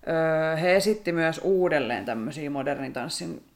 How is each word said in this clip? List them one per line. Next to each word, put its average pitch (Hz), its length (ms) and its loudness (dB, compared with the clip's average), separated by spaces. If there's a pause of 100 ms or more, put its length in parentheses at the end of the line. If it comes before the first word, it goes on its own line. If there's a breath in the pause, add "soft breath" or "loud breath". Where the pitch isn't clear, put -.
Öö, 160 480 2
he 180 200 4
esitti 202 360 2
myös 165 320 0
uudelleen 151 600 2
tämmösiä 120 440 -6
modernin 135 440 -4
tanssin 160 500 -8 (120)